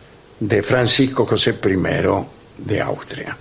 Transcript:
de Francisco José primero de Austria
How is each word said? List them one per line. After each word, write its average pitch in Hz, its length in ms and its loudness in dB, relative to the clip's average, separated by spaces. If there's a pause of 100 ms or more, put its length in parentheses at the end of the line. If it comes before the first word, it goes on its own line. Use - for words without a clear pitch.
(400)
de 104 220 2
Francisco 123 640 2
José 110 280 0
primero 92 720 0 (320)
de 98 220 -4
Austria - 600 -8